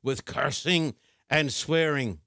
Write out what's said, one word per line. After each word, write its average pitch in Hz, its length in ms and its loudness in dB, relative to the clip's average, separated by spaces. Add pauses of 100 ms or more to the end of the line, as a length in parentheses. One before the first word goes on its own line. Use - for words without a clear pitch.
with 131 240 -4
cursing 156 680 0 (340)
and 147 240 2
swearing. 143 720 0